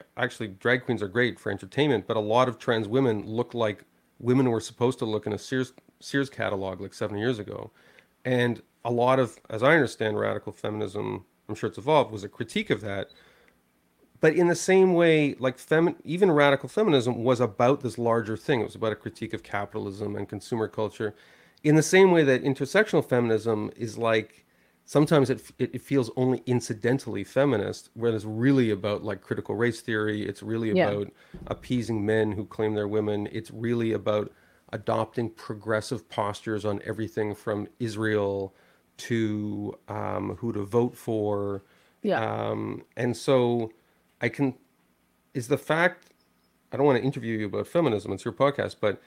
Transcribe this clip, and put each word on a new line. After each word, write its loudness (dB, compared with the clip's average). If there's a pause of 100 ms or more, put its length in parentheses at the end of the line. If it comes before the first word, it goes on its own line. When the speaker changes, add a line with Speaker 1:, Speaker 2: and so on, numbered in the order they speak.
(160)
Speaker 1:
actually, -4
drag 0
queens -2
are -4
great 0
for -6
entertainment, 0
but -2
a 2
lot 2
of -8
trans -2
women 0
look -4
like -2 (340)
women 4
were 2
supposed -2
to -2
look -4
in -2
a -4
Sears, -4 (280)
Sears -4
catalog, -4
like, -12
seven -6
years -2
ago. -10 (540)
And 0 (220)
a -4
lot 4
of, -2 (120)
as -4
I 6
understand, 2
radical -4
feminism, -6 (240)
I'm -6
sure -6
it's -8
evolved, 2
was -10
a -12
critique -6
of 0
that. -8 (1080)
But 4
in 4
the 4
same 4
way, 4
like, -2
femi-, 2
even 2
radical 4
feminism 2
was 4
about 2
this -6
larger 0
thing. 0
It 0
was -10
about -2
a -6
critique -10
of -10
capitalism -8
and -8
consumer -6
culture. -6 (500)
In 6
the 6
same 8
way 6
that 4
intersectional 2
feminism 0
is, -8
like, -2 (400)
sometimes 4
it, -2 (160)
it, -4
it -8
feels 0
only 2
incidentally -2
feminist, -2
where 0
it's -6
really 2
about, -2
like, -6
critical -6
race 0
theory. -2
It's -8
really -4
Speaker 2:
Yeah. 2
Speaker 1:
about -6 (360)
appeasing -4
men 2
who -6
claim -2
they're -2
women. -2
It's -10
really -2
about -2 (400)
adopting -2
progressive -6
postures -4
on -2
everything -4
from -6 (120)
Israel -2 (440)
to, -4 (120)
um, -4
who -6
to -4
vote 0
for. -4 (400)
Speaker 2:
Yeah. 0
Speaker 1:
Um, -4 (140)
and -2
so 2 (480)
I 0
can, 0 (800)
is -6
the 0
fact, 0 (680)
I -8
don't 4
wanna 6
interview -4
you -4
about -4
feminism, 0
it's -8
your -4
podcast, 0
but 0